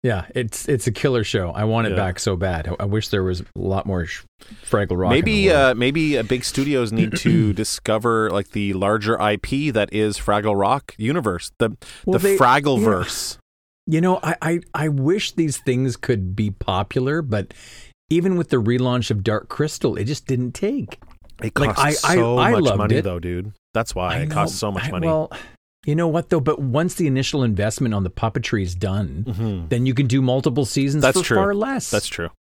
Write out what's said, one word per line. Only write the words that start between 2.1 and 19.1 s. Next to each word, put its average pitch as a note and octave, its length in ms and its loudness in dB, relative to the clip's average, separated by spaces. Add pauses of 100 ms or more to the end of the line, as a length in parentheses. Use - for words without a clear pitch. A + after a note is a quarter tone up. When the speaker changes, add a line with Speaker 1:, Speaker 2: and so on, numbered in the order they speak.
Speaker 1:
so G2 160 0
bad. E2+ 320 -2
I, F2 140 -4
I - 20 -2
wish G#2 240 -2
there G2 160 0
was F#2 160 -2
a - 60 -10 (100)
lot F#2+ 300 -2
more F2+ 200 -2
sh-, - 180 -12 (420)
Fraggle G2 340 0
Rock G#2 140 4
in D3+ 80 4
the - 0 -
Speaker 2:
Maybe, G3+ 260 2
Speaker 1:
world. D#3+ 140 6
Speaker 2:
uh, B2+ 140 4
maybe, C#3+ 420 2
uh, A2 60 0
big A#2+ 200 0
studios C3+ 480 0
need - 240 0
Speaker 1:
<clears throat> - 40 -4
Speaker 2:
to A2+ 340 4
discover, A2 760 0
like, G2 220 -2
the G2+ 220 0
larger G#2 480 0
I G#2 160 2
P C#3 340 -2
that G#2+ 220 0
is G#2+ 240 0
Fraggle G#2 420 0
Rock A#2+ 380 0
universe, A2 600 -2
the, A2+ 200 0 (280)
Speaker 1:
Well, F#3 140 2
Speaker 2:
the F#3+ 120 2
Speaker 1:
they, G3 60 2
Speaker 2:
Fraggleverse. B2 1000 2 (500)
Speaker 1:
you D#3+ 140 2
know, F#3 180 4
you - 0 -
know, - 20 -
I, E3 200 -2
I, E3+ 180 0 (140)
I D#3 160 -2
wish D3 420 0
these D#3 280 -2
things B2+ 360 0
could G2 400 -2
be G#2 160 0
popular, B2+ 680 -2
but G#2+ 320 -4 (560)
even F3 260 2
with E3+ 140 -2
the B2+ 120 2
relaunch B2 480 0
of G2+ 140 0